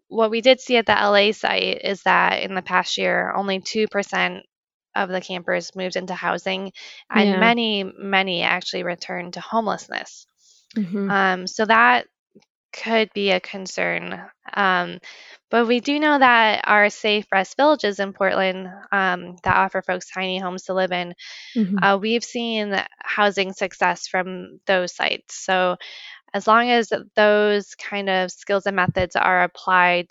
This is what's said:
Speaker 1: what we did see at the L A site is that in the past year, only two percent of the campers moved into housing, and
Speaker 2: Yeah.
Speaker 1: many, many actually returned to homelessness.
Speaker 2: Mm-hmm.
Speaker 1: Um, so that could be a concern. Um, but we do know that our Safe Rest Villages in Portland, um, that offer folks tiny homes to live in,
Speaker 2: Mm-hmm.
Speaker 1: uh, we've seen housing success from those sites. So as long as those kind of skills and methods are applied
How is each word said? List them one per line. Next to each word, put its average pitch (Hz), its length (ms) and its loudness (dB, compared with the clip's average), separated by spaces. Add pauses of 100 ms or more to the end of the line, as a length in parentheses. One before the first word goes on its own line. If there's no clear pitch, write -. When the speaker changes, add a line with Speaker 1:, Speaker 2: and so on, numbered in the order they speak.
Speaker 1:
what 220 240 0
we 226 100 -2
did 254 200 4
see 247 160 0
at 233 100 2
the 208 100 4
L 208 200 4
A 202 160 4
site 185 500 -2
is 196 220 -4
that 180 400 4
in 190 100 -8
the 185 80 -6
past 180 360 -2
year, 180 360 -2
only 196 260 -2
two 214 280 -2
percent 185 560 -4 (500)
of 190 140 -2
the 185 120 -4
campers 180 540 -6
moved 185 220 -6
into 185 180 -6
housing, 190 560 -4 (400)
and 202 200 4
Speaker 2:
Yeah. 190 100 2
Speaker 1:
many, 226 420 2
many 190 600 -2
actually 180 420 -2
returned 175 500 -8
to 180 60 -12
homelessness. - 840 -6 (520)
Speaker 2:
Mm-hmm. 196 340 -2
Speaker 1:
Um, 190 380 0
so - 160 -2
that 226 420 4 (640)
could 220 420 -2
be 202 160 -2
a 185 100 2
concern. 180 800 -6 (340)
Um, 180 440 0 (520)
but 233 160 2
we 240 140 2
do 285 180 -2
know 302 200 2
that 233 460 4
our 208 260 4
Safe 214 420 -2
Rest 190 240 -2
Villages 269 420 2
in 196 140 -4
Portland, 190 560 -2 (240)
um, 180 500 -2
that 185 140 2
offer 190 240 2
folks 185 300 -6
tiny 185 280 -4
homes 185 260 -6
to 185 100 -6
live 185 180 0
in, 175 220 -6 (420)
Speaker 2:
Mm-hmm. 196 260 0
Speaker 1:
uh, 196 140 4
we've 220 280 -2
seen 220 520 -4 (220)
housing 196 560 0
success 180 520 -2
from 185 600 -6
those 180 280 0
sites. - 400 -4
So 180 420 0 (580)
as 202 120 -6
long 233 220 6
as 240 240 2 (240)
those 208 580 4
kind 202 360 -6
of 185 200 2
skills - 360 -2
and 202 100 -2
methods 185 400 0
are 180 260 2
applied 180 680 2